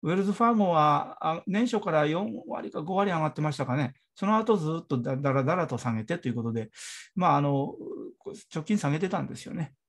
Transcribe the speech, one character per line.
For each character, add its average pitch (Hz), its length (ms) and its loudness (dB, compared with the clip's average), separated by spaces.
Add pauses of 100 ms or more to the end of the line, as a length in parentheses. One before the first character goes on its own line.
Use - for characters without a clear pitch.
ウ 160 100 0
ェ 185 40 2
ル 196 80 2
ズ 202 80 0
フ 208 120 0
ァ 233 80 4
ー 226 40 4
ゴ 202 140 4
は、 151 500 4
あ、 165 260 -2
年 208 200 2
初 220 140 0
か 190 100 -4
ら 151 160 4
四 196 420 -2
割 - 220 -8
か - 120 -6
五 180 140 -2
割 196 140 2
上 165 100 0
が 156 60 2
っ 151 60 -2
て - 80 -6
ま 151 120 0
し 131 40 -4
た 139 80 -2
か 123 120 0
ね。 139 180 0 (200)
そ 196 120 -4
の 214 100 4
後 220 200 4
ず 165 260 -2
っ - 40 -16
と 135 120 0
だ、 127 180 -2
だ 139 160 0
ら 135 100 4
だ 156 140 2
ら 170 100 0
と 123 120 -4
下 120 140 -2
げ 110 120 -2
て 175 140 -2
と 131 100 -6
い - 20 -2
う 113 40 -4
こ 117 100 -4
と 117 80 -2
で、 113 180 -4 (440)
ま 180 160 4
あ、 143 60 6
あ 143 40 4
の、 143 340 0 (760)
貯 160 100 -6
金 208 160 0
下 143 120 0
げ 151 80 0
て 185 100 -2
た 180 120 -2
ん 135 60 -4
で - 100 -12
す - 100 -14
よ - 80 -12
ね。 165 180 -6 (160)